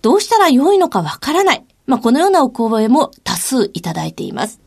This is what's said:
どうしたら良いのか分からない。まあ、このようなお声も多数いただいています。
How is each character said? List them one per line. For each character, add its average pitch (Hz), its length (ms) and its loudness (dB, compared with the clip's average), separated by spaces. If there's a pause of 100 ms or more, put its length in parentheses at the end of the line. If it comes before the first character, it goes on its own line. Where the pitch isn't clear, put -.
ど 226 120 4
う 415 60 2
し - 80 -8
た 453 100 2
ら 370 100 4
良 285 240 4
い 403 60 2
の 359 100 2
か 185 140 -2
分 151 180 -8
か 294 140 -4
ら 392 100 2
な 349 100 2
い。 - 100 -10 (220)
ま 262 100 0
あ、 247 40 -6
こ 233 100 0
の 277 100 2
よ 381 80 2
う - 20 2
な 349 120 4
お 254 80 0
声 220 380 -2
も 247 220 2 (120)
多 - 140 -6
数 214 380 -2
い 175 80 -8
た 165 100 -6
だ 160 140 -6
い 160 80 -10
て - 100 -12
い - 80 -10
ま 139 160 -6
す。 - 180 -18